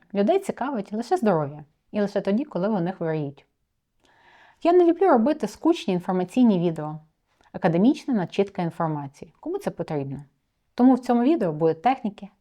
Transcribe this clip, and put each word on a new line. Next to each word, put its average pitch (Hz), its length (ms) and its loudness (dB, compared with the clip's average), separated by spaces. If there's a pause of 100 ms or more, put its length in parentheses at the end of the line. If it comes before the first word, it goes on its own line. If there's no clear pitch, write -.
(140)
людей 208 260 2
цікавить 240 540 -6
лише 240 240 -4
здоров'я, 151 460 0 (280)
і 208 100 -4
лише 202 200 -2
тоді, 208 240 -2
коли 180 220 -4
вони 190 240 -2
хворіють. 156 540 -6 (1160)
Я 339 100 4
не 359 120 8
люблю 339 220 4
робити 277 400 2
скучні - 460 -2
інформаційні 185 680 2
відео. 160 400 -4 (520)
Академічна 202 640 0
начитка 196 480 -2
інформації. 160 800 -6
Кому 349 180 -8
це 277 140 -6
потрібно? 143 520 -8 (520)
Тому 254 180 6
в 247 60 0
цьому 240 240 0
відео 233 300 0
будуть 160 280 0
техніки, 226 480 -4 (120)